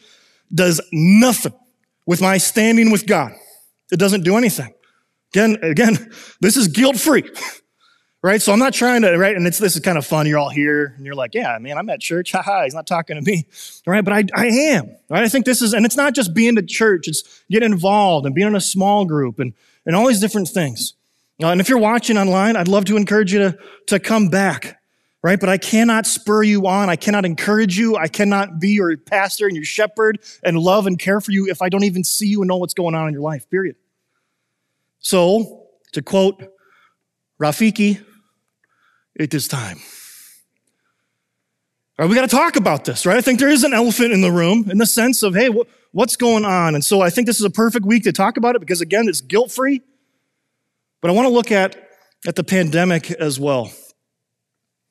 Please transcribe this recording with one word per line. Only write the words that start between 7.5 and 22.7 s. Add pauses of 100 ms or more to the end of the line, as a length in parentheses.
right?
So
I'm
not
trying
to,
right?
And
it's,
this
is
kind
of
fun.
You're
all
here
and
you're
like,
"Yeah,
man,
I'm
at
church.
<laughs>
Ha
ha,
he's
not
talking
to
me," (400)
right?
But
I, (100)
I
am, (140)
right?
I
think
this
is,
and
it's
not
just
being
to
church.
It's
getting
involved
and
being
in
a
small
group
and, (320)
and
all
these
different
things. (480)
Uh,
and
if
you're
watching
online,
I'd
love